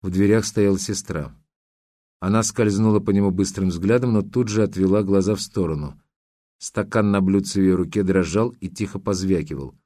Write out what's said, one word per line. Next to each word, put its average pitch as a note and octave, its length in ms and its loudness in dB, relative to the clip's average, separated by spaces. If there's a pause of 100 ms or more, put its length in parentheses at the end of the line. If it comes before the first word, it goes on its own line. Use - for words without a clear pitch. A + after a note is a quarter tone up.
В F#2+ 80 -6
дверях G2+ 360 4
стояла G2 340 2
сестра. F#2 560 -8 (840)
Она G#2 240 0
скользнула G#2+ 560 2
по - 120 -2
нему G2+ 200 2
быстрым F#2+ 380 -2
взглядом, A2 440 0
но G#2+ 80 2
тут A#2+ 260 -2
же G#2+ 160 0
отвела G2 400 2
глаза G2 320 2
в F#2+ 60 -8
сторону. D#2 600 -6 (560)
Стакан G#2 540 -2
на G2+ 100 2
блюдце G2 380 0
в F#2+ 40 4
ее F#2+ 120 4
руке F2+ 280 -2
дрожал F#2+ 460 0
и F#2+ 200 -12
тихо G2 300 -8
позвякивал. E2+ 760 -4 (100)